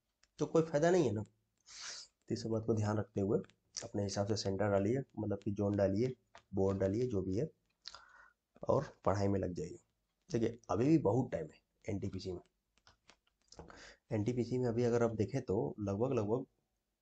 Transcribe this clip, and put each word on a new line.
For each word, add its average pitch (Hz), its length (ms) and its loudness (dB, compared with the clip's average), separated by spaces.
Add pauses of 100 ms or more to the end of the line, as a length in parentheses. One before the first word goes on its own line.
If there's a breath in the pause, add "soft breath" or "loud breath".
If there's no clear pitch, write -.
(400)
तो 147 80 -2
कोई 165 160 4
फ़ायदा 165 280 2
नहीं 180 140 6
है 110 80 2
ना। 104 120 -2 (1000 loud breath)
तो - 100 -4
इस - 100 -6
बात 110 200 -2
को 117 100 2
ध्यान 107 220 0
रखते 104 240 -4
हुए 98 180 2 (360)
अपने - 280 -4
हिसाब 101 240 -2
से 107 100 0
सेंटर 98 320 0
डालिए, 101 320 2 (160)
मतलब 104 220 -2
कि 107 120 -4
जोन 101 260 0
डालिए, 101 340 2 (420)
बोर्ड 95 260 2
डालिए, 98 280 0
जो 95 140 0
भी 95 160 -2
है, 147 100 0 (1160 loud breath)
और - 240 4 (180)
पढ़ाई 101 220 2
में 98 120 2
लग 92 140 -2
जाइए। 87 240 -8 (520)
देखिए, 113 280 0 (120)
अभी 104 160 2
भी 160 140 6
बहुत 117 320 2
टाइम 82 140 -6
है - 140 -18 (260)
एनटीपीसी 95 460 -4
में। 87 80 -8 (1700 loud breath)
एनटीपीसी 120 460 -2
में 127 100 0
अभी 117 160 0
अगर 117 200 2
आप 113 100 2
देखें 110 280 -2
तो 123 380 -2
लगभग, 104 340 -2
लगभग 117 320 0 (560)